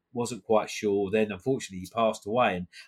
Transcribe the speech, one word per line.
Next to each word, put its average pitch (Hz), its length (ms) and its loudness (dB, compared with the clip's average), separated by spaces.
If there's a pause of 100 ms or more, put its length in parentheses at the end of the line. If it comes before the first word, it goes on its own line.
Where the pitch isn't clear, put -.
(140)
Wasn't 117 300 -6
quite 107 260 2
sure. 101 420 0
Then, 107 200 2
unfortunately, 95 480 -4
he 90 140 -10
passed 110 340 0
away, 110 280 2
and 90 120 -6 (200)